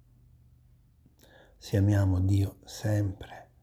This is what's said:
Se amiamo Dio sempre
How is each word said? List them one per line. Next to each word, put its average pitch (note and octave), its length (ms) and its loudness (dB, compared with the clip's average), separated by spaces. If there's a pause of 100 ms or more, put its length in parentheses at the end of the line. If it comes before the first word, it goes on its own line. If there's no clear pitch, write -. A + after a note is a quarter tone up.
(1600)
Se - 200 -4
amiamo G2 440 4
Dio G2 440 0
sempre - 880 -6 (120)